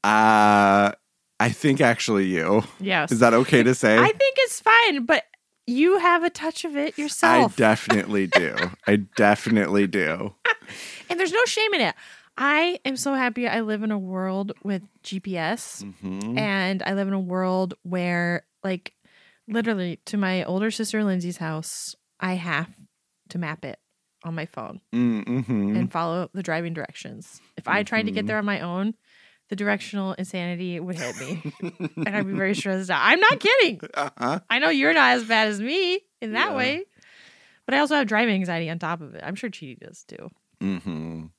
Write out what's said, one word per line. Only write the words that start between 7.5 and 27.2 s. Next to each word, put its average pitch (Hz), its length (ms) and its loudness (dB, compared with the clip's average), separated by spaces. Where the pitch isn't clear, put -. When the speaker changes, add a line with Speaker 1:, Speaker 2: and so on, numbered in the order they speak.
Speaker 1:
I - 40 -10
definitely 104 720 2
do. 85 300 2
Speaker 2:
<laughs> - 140 -10
Speaker 1:
I 104 100 6
definitely 101 680 4
do. 92 480 -2
Speaker 2:
And 349 100 -4
there's 349 120 0
no 466 140 2
shame 427 280 0
in 320 80 0
it. 185 120 0
I 302 480 0
am 262 120 -4
so 277 180 -2
happy 247 340 -2
I 226 120 -2
live 214 220 -4
in 220 80 -2
a 208 80 -2
world 190 540 -4
with 196 200 -4
G 190 180 -8
P 185 160 -8
S, 185 480 -6
Speaker 1:
Mm-hmm. 202 540 -6
Speaker 2:
and 196 460 -2
I 196 100 -2
live 196 140 -2
in 196 60 -2
a 190 60 -2
world 185 640 -2
where, 175 640 -2
like, 185 320 -6
literally 208 540 -2
to - 140 -6
my 185 260 0
older 202 260 -2
sister 214 340 -4
Lindsay's 180 340 -2
house, 160 580 -8
I 185 140 -2
have 170 340 -4
to 175 80 -6
map 156 260 -8
it 131 140 -12
on 165 100 -8
my 160 120 -8
phone - 340 -14
Speaker 1:
Mm, 117 300 0
mm-hmm. 113 520 -2
Speaker 2:
and 120 140 0
follow 170 440 -4
the 190 80 -8
driving 170 320 -4
directions. - 680 -14